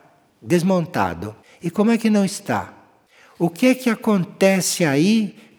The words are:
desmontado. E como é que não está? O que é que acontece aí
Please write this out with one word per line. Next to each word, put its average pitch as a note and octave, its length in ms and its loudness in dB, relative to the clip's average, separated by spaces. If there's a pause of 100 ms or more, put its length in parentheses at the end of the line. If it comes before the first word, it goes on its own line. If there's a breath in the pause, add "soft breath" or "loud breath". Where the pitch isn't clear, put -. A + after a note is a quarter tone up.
(420)
desmontado. A#2+ 960 -2 (260 soft breath)
E E3+ 80 -8
como G#3 220 0
é A#3 60 2
que A3+ 120 0
não G#3 140 2
está? A2 500 -6 (640 soft breath)
O E3+ 120 0
que G#3 180 0
é B3+ 80 4
que B3+ 140 -4
acontece F#3+ 960 0
aí F3+ 500 0 (240 loud breath)